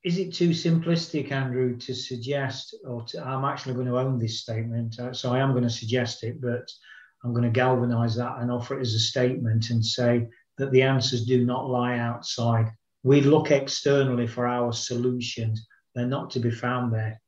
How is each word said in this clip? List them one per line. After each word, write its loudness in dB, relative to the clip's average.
Is 0
it -4
too 4
simplistic, 0
Andrew, 0
to -8
suggest, -6
or -8
to, -10
I'm -4
actually -4
going -2
to 0
own 0
this -4
statement, -4
uh, -8
so -2
I 2
am 4
going 2
to 2
suggest -2
it, -6
but -4
I'm -4
going 2
to 2
galvanise 2
that -4
and -2
offer -4
it -4
as 0
a 2
statement 0
and 2
say 2
that -2
the 8
answers 2
do 4
not -2
lie 0
outside. 0
We 8
look 6
externally 2
for -2
our 0
solutions. -2
They're -2
not -4
to -2
be 0
found -2
there. -2